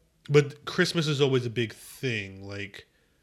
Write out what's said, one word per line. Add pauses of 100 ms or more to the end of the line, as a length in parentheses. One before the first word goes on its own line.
(280)
but
Christmas
is
always
a
big
thing.
Like, (360)